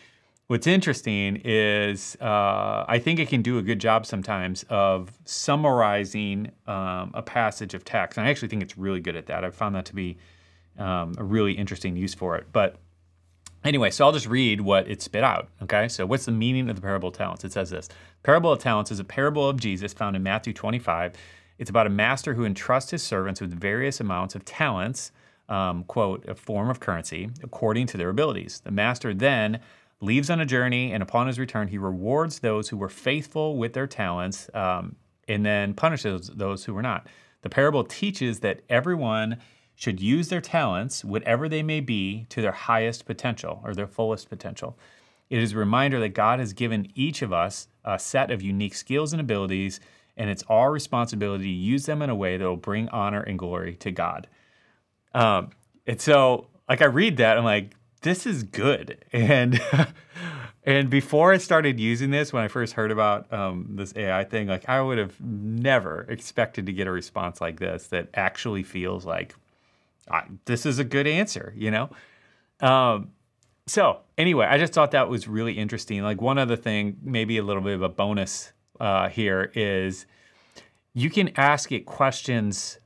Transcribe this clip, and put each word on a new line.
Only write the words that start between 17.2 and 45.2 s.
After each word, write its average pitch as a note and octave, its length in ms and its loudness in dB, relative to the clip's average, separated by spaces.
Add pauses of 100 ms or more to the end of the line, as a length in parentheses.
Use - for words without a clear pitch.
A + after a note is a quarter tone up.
It F#2 80 -10
says F#2 160 -2
this, - 180 -10 (340)
"Parable E3 300 6
of C3 80 4
talents G#2+ 320 0
is G2+ 80 -6
a F#2+ 60 -8
parable C#3+ 420 0
of C3+ 120 0
Jesus G2+ 340 -4
found G2+ 220 -2
in F#2+ 80 -2
Matthew G#2 300 -2
twenty-five. F2+ 600 -2 (440)
It's F2+ 120 -10
about G#2+ 180 4
a - 20 0
master A#2+ 440 0
who A#2 100 0
entrusts A#2+ 480 0
his E3+ 100 -6
servants F#2+ 380 -4
with F2 180 -8
various A#2 440 -2
amounts F#2+ 340 -4
of F#2+ 80 -12
talents," A#2+ 720 -4 (340)
um, F2+ 380 -2
quote, G2 420 -2
"a G2 80 -10
form G#2+ 340 -4
of B2+ 120 -4
currency, F2 500 -6 (100)
according A#2+ 460 -2
to G#2+ 100 -6
their F2+ 120 -2
abilities. G#2 500 -2
The - 120 -10
master G#2+ 420 0
then A2+ 480 2 (400)
leaves C3 280 2
on E3 120 2
a D#3 40 0
journey, B2 460 0
and G#2 100 -2
upon B2 260 0
his B2 120 -4
return, G#2+ 300 -4
he G2+ 80 -6
rewards G#2 600 -2
those G#2+ 280 0
who A2+ 80 -8
were G2 140 -4
faithful D3+ 680 -2
with A#2 160 -2
their C3+ 160 -4
talents, F2+ 640 -4
um, F#2 440 -2 (320)
and G#2 160 0
then G#2 280 0
punishes G#2 640 -2
those G2 300 -6
who A2 80 -8
were G2 80 -6
not. A2+ 260 -4 (340)
The - 80 -8
parable C#3+ 360 4
teaches C3+ 560 -4
that G2 260 -2
everyone A#2+ 720 0 (380)
should F#2+ 260 -4
use D3+ 260 2
their F3 140 -4
talents, A#2+ 640 -2
whatever A#2 420 0
they D#3 160 -2
may D#3 160 -2
be, A2 480 -4
to - 140 -6
their G2+ 100 0
highest A2+ 540 0
potential A#2 580 -6
or A2 100 -8
their G2+ 140 -6
fullest A2 420 -2
potential. - 480 -12 (520)